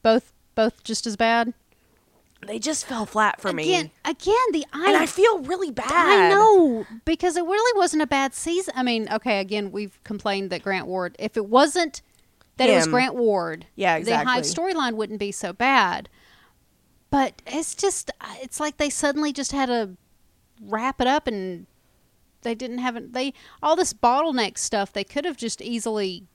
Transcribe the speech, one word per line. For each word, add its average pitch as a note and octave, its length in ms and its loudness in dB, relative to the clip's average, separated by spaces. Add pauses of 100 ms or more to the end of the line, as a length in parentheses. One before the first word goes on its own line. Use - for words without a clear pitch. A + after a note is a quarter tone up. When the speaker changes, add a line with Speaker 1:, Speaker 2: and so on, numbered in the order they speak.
Speaker 1:
Both, A3+ 300 2 (240)
both A3+ 260 0
just - 240 -8
as G#3 100 -6
bad? A#3 380 2 (920)
Speaker 2:
They A3 120 -8
just D4 280 -4
fell A3+ 200 -6
flat G#3+ 340 0
for F#3+ 120 -2
me. D#3+ 100 -4 (120)
Speaker 1:
Again, D#3+ 160 -2 (140)
again, E4+ 300 0 (180)
the D4 200 -2
Speaker 2:
And F4+ 240 2
I D#4+ 60 4
Speaker 1:
I D#4+ 40 0
Speaker 2:
feel G4+ 340 4
really E4+ 280 -4
Speaker 1:
I B3+ 40 -10
Speaker 2:
bad. E4+ 600 4
Speaker 1:
know, F#4 540 6 (180)
because E4 320 0
it F4 80 -2
really G#4+ 340 2
wasn't D#4 240 2
a D4 40 0
bad C4+ 280 0
season. F4 420 -4
I B3+ 60 -2
mean, A#3 300 0
okay, A3 280 0
again, G3 320 -4
we've G3+ 320 -10
complained G3 460 -4
that F3 120 -6
Grant F#3+ 240 -4
Ward, F3+ 320 -6
if - 180 -6
it G#3 100 -2
wasn't C#4+ 560 2 (540)
that B3+ 120 4
it G#3+ 60 6
was E3 120 4
Speaker 2:
Him. D#3+ 60 0
Speaker 1:
Grant B3 220 0
Ward, F3+ 520 0 (100)
Speaker 2:
Yeah, F3 240 2
Speaker 1:
the A#3 160 0
Hive B3+ 220 0
Speaker 2:
exactly. F4+ 360 -4
Speaker 1:
storyline C4+ 200 -2
wouldn't G#3+ 260 -6
be G3+ 120 -4
so F3+ 200 -8
bad. G3+ 560 0 (1000)
But - 360 0
it's D4 280 -6
just, - 360 -2 (300)
it's C4 180 -12
like D4+ 200 -4
they D4 120 0
suddenly D4 420 0
just - 200 -6
had C#4 140 0
to A3+ 240 -2 (720)
wrap A3 380 -4
it B3 60 2
up, C#4+ 200 2
and F#3 400 -6 (760)
they A#3 120 -4
didn't B3 240 -8
have B3 180 -4
it. A#3+ 160 -14
They, C4 220 -4 (280)
all D#4 140 2
this E4+ 160 0
bottleneck B3+ 680 0
stuff, G3+ 340 -4
they G3 120 -6
could D4 200 -6
have D#4+ 120 -6
just - 240 -8
easily G#3 640 -6 (100)